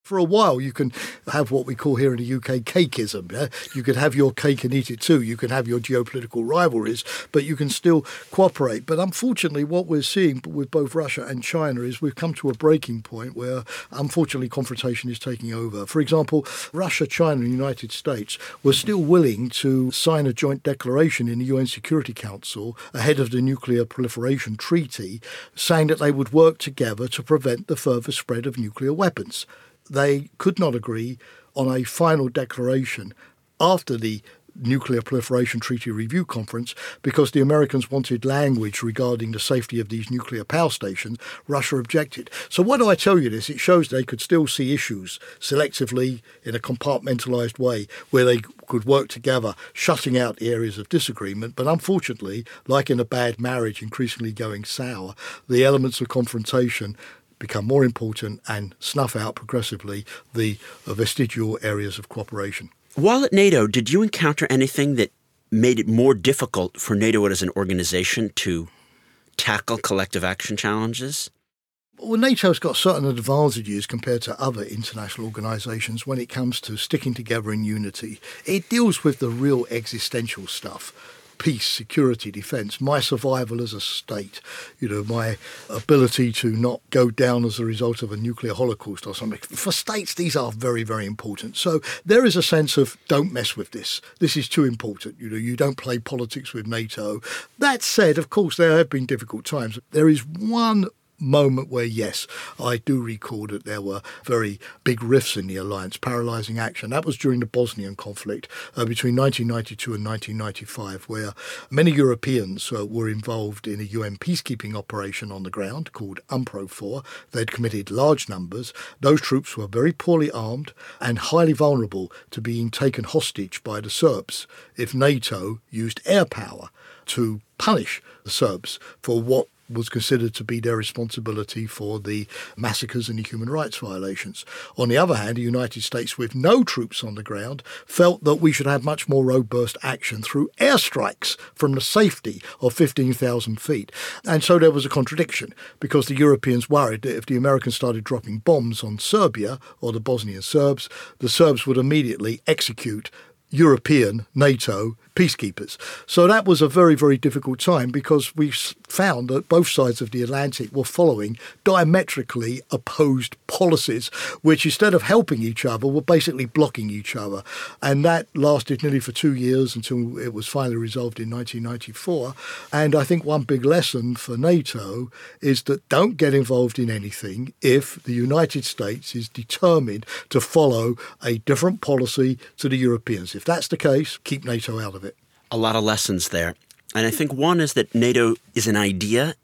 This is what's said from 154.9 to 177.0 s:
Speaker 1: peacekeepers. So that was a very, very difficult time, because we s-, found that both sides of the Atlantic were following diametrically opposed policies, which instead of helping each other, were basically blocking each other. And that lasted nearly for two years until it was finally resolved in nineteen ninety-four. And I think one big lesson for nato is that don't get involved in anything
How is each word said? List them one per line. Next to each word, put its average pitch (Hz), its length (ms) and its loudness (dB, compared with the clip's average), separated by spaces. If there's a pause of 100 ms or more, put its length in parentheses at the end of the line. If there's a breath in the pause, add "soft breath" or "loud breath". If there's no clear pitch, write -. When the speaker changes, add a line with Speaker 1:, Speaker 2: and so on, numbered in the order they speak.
Speaker 1:
peacekeepers. - 600 -2 (300 loud breath)
So 175 220 6
that 214 180 6
was 165 160 6
a 151 80 6
very, 160 260 8
very 139 220 6
difficult 131 420 -2
time, 127 320 2
because 143 460 0
we 151 120 2
s-, - 240 -4 (140)
found 139 420 0
that 135 200 -2
both 170 180 8
sides 127 340 2
of 110 100 -6
the 123 100 -2
Atlantic 131 500 -4
were 127 140 0
following 113 520 2 (280 loud breath)
diametrically 156 960 2 (100)
opposed 131 640 0 (100)
policies, 147 640 2 (360 loud breath)
which 156 220 6
instead 208 280 4
of 170 80 6
helping 180 400 2
each 113 240 -4
other, 117 220 0
were 139 120 2
basically 147 460 2
blocking 120 440 0
each 104 280 -8
other. 101 260 -8 (380 loud breath)
And 139 240 2
that 170 280 2
lasted 143 480 2
nearly 139 200 0
for 123 100 -8
two 139 240 2
years 127 400 2
until 120 420 -4
it 123 160 -8
was 107 140 -8
finally 127 300 -2
resolved 113 420 -6
in 113 100 -6
nineteen 117 340 -8
ninety-four. 123 680 -6 (380 loud breath)
And 151 240 4
I 143 80 4
think 165 220 2
one 151 160 2
big 127 240 0
lesson 127 500 2
for 120 220 -6
nato 123 720 0 (300 loud breath)
is 135 220 2
that - 260 -2
don't 185 260 4
get 147 180 4
involved 123 460 2
in 117 100 0
anything 104 720 -8